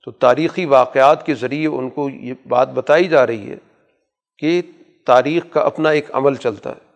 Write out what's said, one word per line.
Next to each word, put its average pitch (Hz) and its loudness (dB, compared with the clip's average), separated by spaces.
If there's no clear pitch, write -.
تو 123 -14
تاریخی 151 0
واقعات 139 2
کے 151 -2
ذریعے 131 -6
ان 131 -6
کو 143 -8
یہ 123 -14
بات 123 0
بتائی 147 0
جا 151 4
رہی 110 -8
ہے - -14
کہ 170 -2
تاریخ 135 2
کا 151 -2
اپنا 156 0
ایک 147 0
عمل 135 0
چلتا 113 -8
ہے - -20